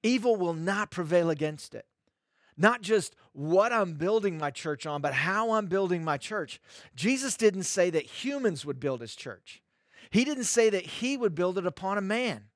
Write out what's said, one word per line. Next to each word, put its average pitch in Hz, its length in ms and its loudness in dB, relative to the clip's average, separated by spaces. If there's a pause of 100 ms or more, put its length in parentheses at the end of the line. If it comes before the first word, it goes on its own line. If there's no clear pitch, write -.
Evil 233 320 4
will 175 180 0
not 190 380 -4
prevail 170 360 2
against 151 460 -4
it. - 100 -16 (680)
Not 220 280 4
just 196 340 0 (160)
what 180 400 4
I'm 190 220 0
building 196 420 0
my 147 140 -2
church 147 340 -6
on, 147 160 -4
but 143 140 -2
how 202 380 0
I'm 214 160 0
building 180 360 0
my 147 140 -2
church. 196 420 -8 (340)
Jesus 254 400 0
didn't 190 280 4
say 180 260 2
that 160 160 0
humans 175 640 -4
would 135 120 -6
build 131 220 -4
his 117 160 -12
church. - 460 -16 (480)
He 226 120 4
didn't 262 220 -2
say 226 240 4
that 196 160 0
he 254 320 -4
would 214 180 0
build 180 220 0
it 180 100 -2
upon 190 300 -4
a 202 60 -2
man. 196 420 -2 (120)